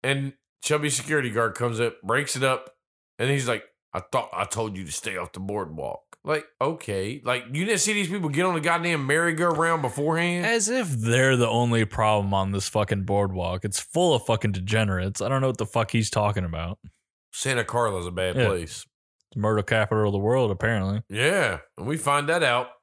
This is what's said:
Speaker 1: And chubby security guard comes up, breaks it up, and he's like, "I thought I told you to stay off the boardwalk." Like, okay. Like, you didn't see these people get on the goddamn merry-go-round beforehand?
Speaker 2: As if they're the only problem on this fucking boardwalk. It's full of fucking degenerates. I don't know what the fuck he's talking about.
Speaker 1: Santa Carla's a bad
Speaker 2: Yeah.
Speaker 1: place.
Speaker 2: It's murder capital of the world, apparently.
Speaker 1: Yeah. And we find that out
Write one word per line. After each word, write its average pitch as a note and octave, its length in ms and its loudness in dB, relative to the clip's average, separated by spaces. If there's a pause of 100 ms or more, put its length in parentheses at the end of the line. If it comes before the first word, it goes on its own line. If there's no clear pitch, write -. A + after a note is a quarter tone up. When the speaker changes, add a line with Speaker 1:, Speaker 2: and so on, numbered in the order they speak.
Speaker 1:
And C#3 320 -2 (280)
chubby D3+ 280 0
security C3+ 400 -2
guard A2 240 0
comes A#2 260 -2
up, A#2 220 -2
breaks C3 340 -2
it C3 80 0
up, C3 260 -2 (480)
and B2+ 120 0
he's C3+ 180 0
like, A2 160 -4 (280)
"I F#2+ 80 -4
thought - 320 -4
I F2 120 -4
told A2 320 -4
you F#2+ 80 -10
to D#2 80 -8
stay G2 240 -6
off F2+ 160 -8
the F#2 80 -12
boardwalk." F#2 640 -8 (220)
Like, D3+ 200 -4 (160)
okay. B2+ 640 -4
Like, B2 280 -2
you D#3+ 120 -2
didn't G#3 160 0
see G#3+ 120 0
these G3+ 160 -2
people F3+ 200 -4
get D3 180 0
on F3+ 80 2
the D#3+ 60 0
goddamn E3+ 460 0
merry-go-round E3 760 2
beforehand? D#3+ 640 0
Speaker 2:
As A3 240 0
if A#3+ 200 0
they're B2+ 480 4
the A#2+ 120 4
only A#2 360 4
problem G#2 500 2
on G2 160 2
this G2 180 -2
fucking G2+ 360 0
boardwalk. F#2 600 0
It's G2+ 140 -2
full E3+ 340 2
of B2 140 2
fucking A2 240 2
degenerates. G2 680 0
I G#2+ 80 -2
don't C3+ 120 2
know C3 60 2
what B2+ 120 -2
the G#2+ 80 -4
fuck A2+ 260 0
he's A2+ 180 2
talking G#2 340 0
about. E2 360 -6 (520)
Speaker 1:
Santa B2+ 300 0
Carla's G#2 440 0
a F2 40 -4
bad F2+ 240 -2
Speaker 2:
Yeah. B2 140 4
Speaker 1:
place. F2 380 -4 (440)
Speaker 2:
It's - 60 -12
murder G#2+ 260 2
capital G#2+ 440 2
of G2+ 60 2
the G2+ 60 0
world, A2+ 320 2
apparently. G2+ 580 0
Speaker 1:
Yeah. B2 500 0 (200)
And F2+ 80 -8
we D3+ 100 -2
find C#3+ 320 0
that E3+ 140 2
out B2+ 280 2 (120)